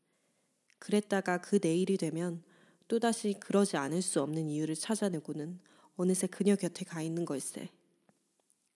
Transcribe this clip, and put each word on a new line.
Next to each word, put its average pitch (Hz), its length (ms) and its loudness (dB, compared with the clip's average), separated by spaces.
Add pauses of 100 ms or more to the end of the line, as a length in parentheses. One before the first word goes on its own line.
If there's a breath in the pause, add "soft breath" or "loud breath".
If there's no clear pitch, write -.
(800)
그랬다가 196 600 0
그 202 220 2
내일이 180 360 2
되면 170 460 -2 (440 soft breath)
또다시 226 520 0
그러지 196 380 2
않을 147 240 0
수 170 200 0
없는 156 280 -2
이유를 156 260 -2
찾아내고는 170 840 -4 (360 soft breath)
어느새 185 320 2
그녀 196 280 4
곁에 185 300 -4
가 165 160 -8
있는 165 240 -2
걸세. - 440 -6 (1080)